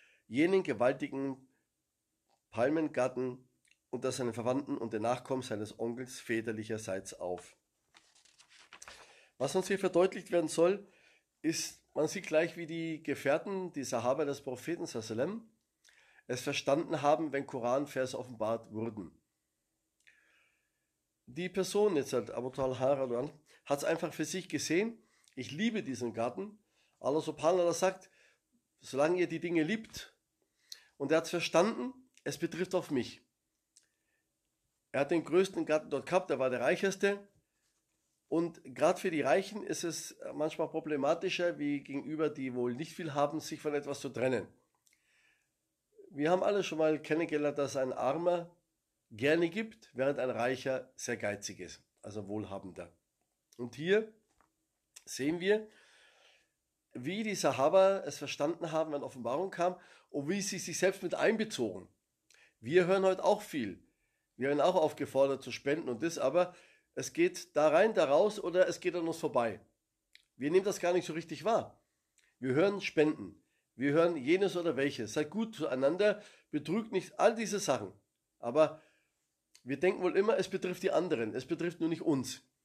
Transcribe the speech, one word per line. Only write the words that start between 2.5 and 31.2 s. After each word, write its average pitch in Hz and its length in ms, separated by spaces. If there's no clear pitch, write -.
unter 127 200
seinen 120 220
Verwandten 127 440
und 113 160
den 107 80
Nachkommen 127 400
seines 107 380
Onkels 120 400
väterlicherseits 110 960
auf. 90 440
Was 139 180
uns 185 120
hier 190 120
verdeutlicht 185 520
werden 170 160
soll, 180 400
ist, - 400
man 151 140
sieht 160 200
gleich, 160 280
wie 170 120
die 165 360
Gefährten, 160 680
die 139 100
Sahaba 123 400
des 139 180
Propheten 160 440
sallallahu 113 280
alaihi 120 140
wasallam, 220 220
es 127 140
verstanden 147 600
haben, 147 320
wenn 139 120
Koranverse 131 720
offenbart 113 540
wurden. 104 400
Die 165 240
Person, 190 480
jetzt 131 160
halt 113 180
Abu 127 200
Talha 131 420
Radwan, 131 380
hat's 143 180
einfach 165 300
für 156 120
sich 175 220
gesehen: 196 560
„Ich 117 160
liebe 208 320
diesen 120 300
Garten.“ 156 460
Allah 143 220
subhanahu 151 360
wa 175 60
ta'ala 170 100
sagt: 185 360
„Solange 156 400
ihr 170 80
die 160 120
Dinge 170 240
liebt.“ 220 500
Und 139 140
er 160 60
hat's 160 120